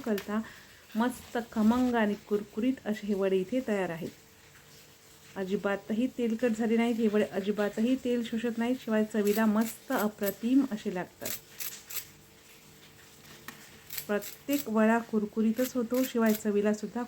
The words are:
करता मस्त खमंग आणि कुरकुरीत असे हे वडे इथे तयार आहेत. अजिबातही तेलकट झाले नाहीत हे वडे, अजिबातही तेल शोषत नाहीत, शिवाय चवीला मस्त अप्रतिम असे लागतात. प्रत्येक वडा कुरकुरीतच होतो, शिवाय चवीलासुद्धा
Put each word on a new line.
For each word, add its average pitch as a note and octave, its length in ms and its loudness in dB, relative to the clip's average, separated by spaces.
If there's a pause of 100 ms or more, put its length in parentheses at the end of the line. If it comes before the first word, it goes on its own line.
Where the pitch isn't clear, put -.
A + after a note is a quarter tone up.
करता G#3+ 360 -2 (540)
मस्त B3 420 -2 (140)
खमंग A#3+ 440 4
आणि G#3 180 4 (160)
कुरकुरीत A3 580 -2
असे G#3+ 200 -4
हे G#3 60 2
वडे F#3+ 240 2
इथे F#3+ 300 0
तयार G3 220 0
आहेत. E3 200 -8 (1300)
अजिबातही G3+ 720 -2 (100)
तेलकट A#3 400 0
झाले A3+ 200 2
नाहीत A#3 180 2
हे A3+ 120 2
वडे, G#3 180 4
अजिबातही G#3 760 0
तेल A#3+ 200 0
शोषत A3+ 340 -4
नाहीत, A#3+ 260 0
शिवाय A3 200 2 (100)
चवीला G#3 320 2
मस्त A3 460 0
अप्रतिम G#3+ 800 2
असे G#3+ 220 -4
लागतात. - 360 -8 (2750)
प्रत्येक A3+ 600 -4
वडा A3 280 4 (140)
कुरकुरीतच A3 640 0
होतो, B3 280 0
शिवाय A3+ 300 2
चवीलासुद्धा G#3 760 0